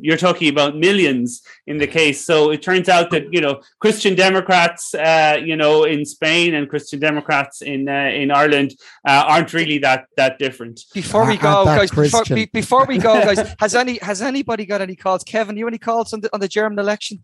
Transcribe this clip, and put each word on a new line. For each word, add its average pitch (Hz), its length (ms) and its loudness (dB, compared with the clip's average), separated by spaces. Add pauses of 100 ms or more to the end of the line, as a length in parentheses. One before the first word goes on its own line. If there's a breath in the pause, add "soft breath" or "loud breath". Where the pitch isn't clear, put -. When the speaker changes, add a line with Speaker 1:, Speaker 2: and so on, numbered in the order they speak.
Speaker 1:
you're 156 140 0
talking 170 320 0
about 143 280 0
millions 151 640 0 (240 loud breath)
in 151 120 -8
the 147 80 0
case. 147 380 0
So 151 260 2
it 151 120 -4
turns 185 260 0
out 170 220 4
that, 151 220 -4
you 175 80 0
know, 139 200 -2 (200 soft breath)
Christian 208 340 2
Democrats, 185 800 2
uh, 156 500 2
you 160 120 -4
know, 156 280 4
in 151 200 0
Spain 165 500 0
and 147 140 -4
Christian 147 300 -8
Democrats 147 640 -2
in, 139 260 -6
uh, 139 240 -2
in 139 180 -2
Ireland, 143 440 2 (320 loud breath)
uh, 139 200 4
aren't 156 280 2
really 156 240 -2
that, 131 280 0 (100)
that 131 220 0
different. 120 420 -8 (120)
Speaker 2:
Before 208 340 0
we 214 120 0
Speaker 3:
Uh, - 40 -2
Speaker 2:
go, 156 60 2
Speaker 3:
aren't 196 180 4
that 151 120 4
Speaker 2:
guys, 196 120 2
before, 151 300 2
Speaker 3:
Christian? - 160 -2
Speaker 2:
be-, 220 160 -2
before 247 340 2
we 262 120 -2
go, 220 160 4
Speaker 3:
<laughs> 208 200 4
Speaker 2:
guys, 214 260 -4
has 214 140 0
any, 247 280 -2
has 190 200 -8
anybody 233 440 -6
got 196 140 -4
any 185 160 -8
calls? 185 260 -2
Kevin, 214 340 -4
you 226 120 -6
any 226 100 -8
calls 226 340 -4
on 220 100 -8
the, 220 100 -6
on 208 80 -8
the 196 80 -2
German 214 300 -2
election? 208 460 -6